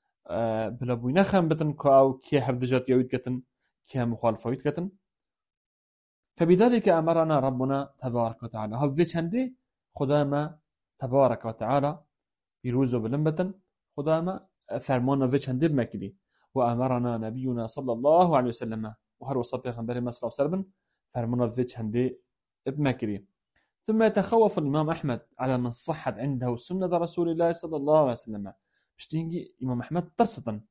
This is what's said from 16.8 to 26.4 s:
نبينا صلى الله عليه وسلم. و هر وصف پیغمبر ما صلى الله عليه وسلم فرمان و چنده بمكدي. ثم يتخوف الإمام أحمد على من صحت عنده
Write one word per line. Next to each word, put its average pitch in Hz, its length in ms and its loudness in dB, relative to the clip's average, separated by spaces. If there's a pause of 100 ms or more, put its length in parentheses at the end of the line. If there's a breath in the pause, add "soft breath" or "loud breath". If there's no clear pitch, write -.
نبينا 117 500 -4
صلى 127 260 -6
الله 156 440 4
عليه 127 100 2
وسلم. 113 480 -6 (240)
و 123 60 -18
هر 131 120 -2
وصف 120 220 -4
پیغمبر 117 400 -6
ما 123 120 -4
صلى 117 160 -8
الله 110 120 -12
عليه 143 100 0
وسلم 190 220 -4 (420)
فرمان 120 280 -2
و 120 220 0
چنده 120 560 -2 (480)
بمكدي. 127 580 -2 (600)
ثم 220 160 2
يتخوف 214 560 4
الإمام 151 300 0
أحمد 143 320 -4 (180)
على 131 180 0
من 123 140 -2
صحت 143 480 -6
عنده 123 360 -2